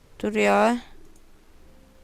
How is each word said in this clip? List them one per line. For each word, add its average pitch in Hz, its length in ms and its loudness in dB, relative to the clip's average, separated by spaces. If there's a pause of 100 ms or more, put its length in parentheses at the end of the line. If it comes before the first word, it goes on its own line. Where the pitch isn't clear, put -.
(220)
Dur 208 120 -4
ya. 214 440 2 (1200)